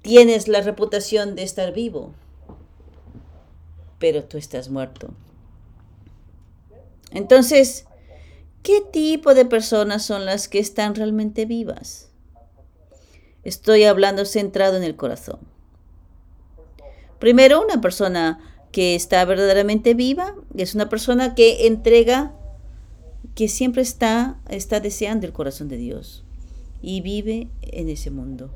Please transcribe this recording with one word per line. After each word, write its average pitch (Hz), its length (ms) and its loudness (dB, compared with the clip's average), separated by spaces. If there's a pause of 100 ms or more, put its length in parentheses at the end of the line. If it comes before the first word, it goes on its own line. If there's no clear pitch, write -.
"Tienes 233 460 8
la 208 140 2
reputación 202 720 -4
de 180 80 -8
estar 185 300 -6
vivo, 208 420 -8 (1800)
pero 151 240 -2
tú 151 160 -14
estás 131 300 -12
muerto". 135 400 -10 (2000)
Entonces, 254 760 4 (760)
¿qué 403 180 2
tipo 311 540 2
de 254 100 6
personas 220 600 -2
son 202 200 -6
las 196 220 -4
que 202 140 -2
están 208 340 -4
realmente 214 520 -4
vivas? - 680 -10 (1300)
Estoy 214 400 2
hablando 196 420 4
centrado 196 520 -2
en 185 80 -4
el 160 100 -6
corazón. - 460 -10 (1800)
Primero, 262 420 6
una 427 200 0
persona 180 720 -2 (200)
que 180 220 2
está 180 280 2
verdaderamente 202 720 2
viva, 277 400 -2 (220)
es 185 180 -6
una 208 140 -2
persona 247 480 -2
que 226 320 6
entrega, 233 680 2 (1000)
que 220 100 -2
siempre 254 360 -2
está, 240 680 -2
está 202 320 -4
deseando 208 480 -6
el 156 40 -12
corazón 139 360 -8
de 135 80 -10
Dios - 480 -12 (580)
y 190 180 -8
vive 208 460 -8 (160)
en - 260 -10
ese 147 220 -10
mundo. 131 460 -12